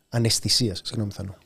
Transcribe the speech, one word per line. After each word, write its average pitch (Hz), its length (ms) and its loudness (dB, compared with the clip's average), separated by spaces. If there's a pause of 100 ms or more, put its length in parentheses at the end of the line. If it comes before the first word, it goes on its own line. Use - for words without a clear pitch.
αναισθησίας. 113 760 2
Συγγνώμη, 104 280 -2
Θανό. 98 340 -10